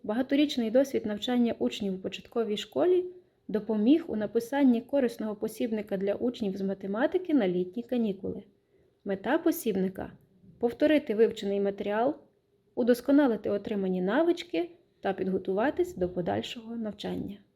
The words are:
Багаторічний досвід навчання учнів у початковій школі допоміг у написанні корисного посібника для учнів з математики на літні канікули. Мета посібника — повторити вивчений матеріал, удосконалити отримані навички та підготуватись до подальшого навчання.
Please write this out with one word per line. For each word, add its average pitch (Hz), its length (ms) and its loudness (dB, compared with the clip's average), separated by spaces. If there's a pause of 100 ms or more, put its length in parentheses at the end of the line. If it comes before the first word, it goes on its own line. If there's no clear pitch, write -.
Багаторічний 254 680 0
досвід 254 340 2
навчання 233 540 0
учнів 214 340 -2
у 185 40 -6
початковій 208 600 -4
школі 359 480 2 (420)
допоміг 214 600 2
у - 80 -6
написанні 233 680 2
корисного 233 540 -2
посібника 214 640 -4
для 196 160 -2
учнів 214 440 -2
з 196 40 -6
математики 214 720 -2
на 220 140 4
літні 180 360 -2
канікули. 196 600 -4 (640)
Мета 202 320 0
посібника — 208 760 -2 (480)
повторити 285 560 2
вивчений 202 460 2
матеріал, 208 540 0 (600)
удосконалити 240 760 4
отримані 196 520 -2
навички 330 680 0 (320)
та 196 120 -2
підготуватись 190 840 -2
до 180 140 0
подальшого 220 680 -6
навчання. 202 600 -8 (180)